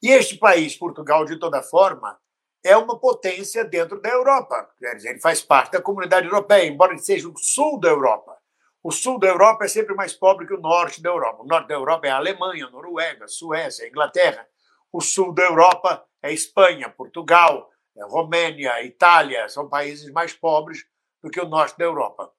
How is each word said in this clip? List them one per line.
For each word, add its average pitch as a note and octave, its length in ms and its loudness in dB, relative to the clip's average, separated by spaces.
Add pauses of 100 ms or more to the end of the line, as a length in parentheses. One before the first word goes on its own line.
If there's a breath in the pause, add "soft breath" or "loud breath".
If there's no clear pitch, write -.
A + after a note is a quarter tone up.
E B3 100 2
este B3 260 6
país, E3+ 400 4
Portugal, D#3 480 -2
de D#3 140 -10
toda D#3 220 -4
forma, D3 580 0 (460)
é F#3+ 120 8
uma A#3+ 220 0
potência G3 680 -4
dentro E3+ 360 -6
da G3+ 80 -8
Europa. B3+ 680 0
Quer A#2+ 160 -10
dizer, G#2+ 160 -14
ele A#2+ 100 -12
faz D#3+ 220 0
parte C3+ 300 2
da F3+ 100 -2
comunidade F#3 440 0
europeia, G3 420 2
embora E3+ 240 4
ele D#3 100 -12
seja E3+ 260 -4
o D#3 80 -18
sul C#4+ 440 -2
da E3+ 80 2
Europa. C3 480 -2 (440)
O E3 120 -10
sul B3+ 260 -6
da F#3+ 80 2
Europa G#3 380 4
é G3 40 -4
sempre G#3 260 -6
mais F#3+ 180 -8
pobre F#3 340 0
que F#3+ 80 -10
o F#3 60 -10
norte E3 420 -2
da F3 80 -4
Europa. C3 320 -6
O B2 40 -20
norte D#3 200 -2
da D3+ 80 -8
Europa C3+ 320 -4
é C#3 40 -2
a C3 60 -2
Alemanha, F3+ 500 -8
a B2 40 -18
Noruega, D#3 540 -10
a - 40 -20
Suécia, D#3+ 560 -10
a - 40 -18
Inglaterra. D3+ 580 -2 (460)
O E3+ 80 -8
sul F#3 340 -2
da F3+ 80 2
Europa F3 640 4 (160)
é D3 100 -8
Espanha, D#3 560 0
Portugal, D#3 800 2 (280)
é G#2 80 -16
Romênia, D3 800 -4
Itália. C#3 640 2
São C#3 200 -12
países D3 440 -8
mais E3 200 -6
pobres D#3 540 -4 (340)
do E3 80 -16
que D#3 120 -10
o F3 80 -6
norte D#3 280 0
da E3+ 80 -4
Europa. C3+ 540 -6